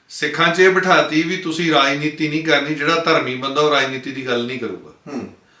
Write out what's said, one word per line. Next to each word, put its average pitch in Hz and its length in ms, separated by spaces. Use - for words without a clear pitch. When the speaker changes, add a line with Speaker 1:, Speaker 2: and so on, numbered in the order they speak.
Speaker 1:
ਸਿੱਖਾਂ 160 460
'ਚ 180 40
ਇਹ 185 100
ਬਿਠਾਤੀ 160 540
ਵੀ 180 140
ਤੁਸੀਂ 165 340
ਰਾਜਨੀਤੀ 147 560
ਨਹੀਂ 156 160
ਕਰਨੀ, 147 320
ਜਿਹੜਾ 147 200
ਧਰਮੀ 147 400
ਬੰਦਾ 135 260
ਉਹ 151 100
ਰਾਜਨੀਤੀ 135 400
ਦੀ 131 160
ਗੱਲ 120 180
ਨਹੀਂ 127 140
ਕਰੂਗਾ। 104 520
Speaker 2:
ਹੂੰ। 101 220